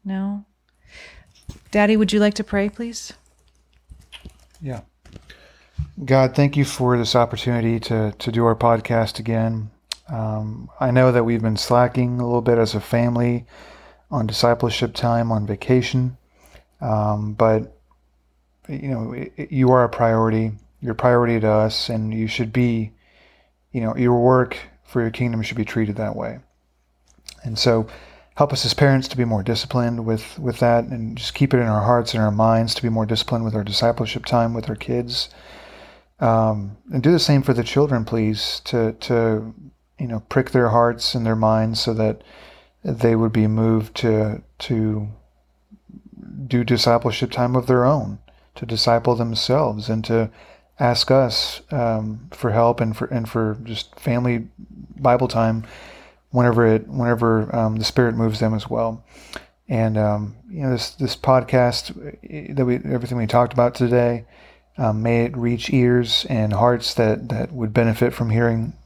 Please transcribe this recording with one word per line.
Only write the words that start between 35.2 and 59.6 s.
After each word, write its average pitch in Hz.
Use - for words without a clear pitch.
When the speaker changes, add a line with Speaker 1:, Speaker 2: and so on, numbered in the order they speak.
Speaker 2:
Um, 110
and 135
do 156
the 170
same 139
for 131
the 117
children, 139
please, 110
to, 113
to, 110
you 131
know, 113
prick 131
their 123
hearts 120
and 117
their 110
minds 110
so 117
that 110
they 117
would 110
be 110
moved 110
to, 110
to 110
do 120
discipleship 120
time 123
of 127
their 127
own, 120
to -
disciple 117
themselves, 117
and 110
to 113
ask 120
us, 131
um, 113
for 117
help 117
and 110
for, -
and 113
for 110
just -
family 120
Bible 127
time 113
whenever 120
it, 110
whenever, 117
um, 110
the 110
Spirit 120
moves 113
them 110
as 107
well. 113